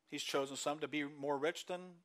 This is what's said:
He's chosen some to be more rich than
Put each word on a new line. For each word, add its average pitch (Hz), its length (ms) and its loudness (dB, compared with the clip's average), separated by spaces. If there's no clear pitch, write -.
He's 147 140 -4
chosen 139 340 2
some 151 240 0
to 147 80 -2
be 147 160 2
more 143 320 0
rich 156 300 2
than 180 380 -6